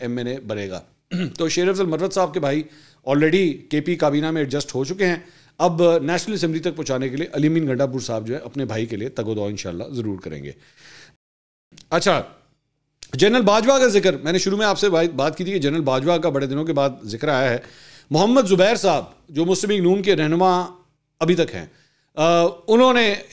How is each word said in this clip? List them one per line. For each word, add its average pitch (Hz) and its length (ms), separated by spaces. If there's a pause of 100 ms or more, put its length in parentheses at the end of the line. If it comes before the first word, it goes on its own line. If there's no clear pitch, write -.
एमएनए 123 440
बनेगा। 101 380 (300)
<clears throat> - 0
तो 170 360
शेर 180 200
अफजल 190 180
मरवत 165 260
साहब 180 200
के 180 60
भाई 147 260 (440)
already 156 420 (200)
केपी 151 240
काबीना 151 360
में 160 100
एडजस्ट 143 340
हो 131 100
चुके 190 200
हैं। 175 200 (340)
अब 170 440
नेशनल 175 320
असेंबली 160 240
तक 165 120
पहुँचाने 135 380
के 127 60
लिए 160 200
अली 147 120
अमीन 160 200
गंडापुर 131 340
साहब 110 240
जो 113 80
है 139 60
अपने 127 260
भाई 113 200
के 117 100
लिए 107 140
तगोदो 107 400
इंशाल्लाह 98 460
ज़रूर 107 240
करेंगे। 71 360 (1400)
अच्छा, 165 340 (880)
जनरल 214 260
बाजवा 226 380
का 254 80
जिक्र, 190 380
मैंने 175 140
शुरू 196 180
में 214 80
आपसे 202 240
बात, 170 220
बात 151 240
की 180 100
थी 185 60
कि 196 80
जनरल 147 220
बाजवा 135 360
का 165 120
बड़े 139 180
दिनों 143 180
के 160 80
बाद 139 320
जिक्र 113 240
आया 131 220
है। 120 120 (480)
मोहम्मद 214 340
जुबैर 196 320
साहब, 151 380 (160)
जो 156 140
मुस्लिम 190 260
लीग 202 120
नून 185 180
के 190 140
रहनुमा 175 580 (480)
अभी 170 140
तक 160 180
हैं, 82 180 (460)
अ, 170 400 (120)
उन्होंने 233 640